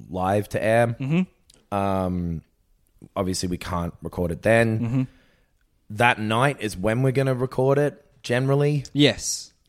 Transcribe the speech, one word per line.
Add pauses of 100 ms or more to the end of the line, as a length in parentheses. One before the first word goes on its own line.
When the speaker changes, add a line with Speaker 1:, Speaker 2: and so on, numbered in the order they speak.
Speaker 1:
live
to
air. (120)
Speaker 2:
Mm-hmm.
Speaker 1:
Um, (760)
obviously,
we
can't (100)
record
it
then.
Speaker 2:
Mm-hmm. (880)
Speaker 1:
That
night
is
when
we're
gonna
record
it, (200)
generally. (100)
Speaker 2:
Yes. (160)